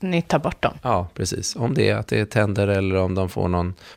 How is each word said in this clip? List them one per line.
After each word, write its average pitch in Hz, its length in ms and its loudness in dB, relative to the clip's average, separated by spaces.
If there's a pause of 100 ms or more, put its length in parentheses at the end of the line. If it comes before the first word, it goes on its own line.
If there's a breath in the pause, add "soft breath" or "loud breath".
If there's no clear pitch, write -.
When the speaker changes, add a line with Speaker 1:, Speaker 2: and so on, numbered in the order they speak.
Speaker 1:
ni 180 220 0
tar - 160 2
bort 165 240 -6
dem? - 200 0
Speaker 2:
Ja, 92 320 0
precis. - 420 -4
Om - 180 -2
det 104 140 2
är 104 60 2
att 107 140 -4
det 110 120 2
är 107 40 0
tänder 101 440 0
eller 98 280 2
om 92 180 2
de 95 140 0
får 92 200 -2
någon 90 260 0 (220 loud breath)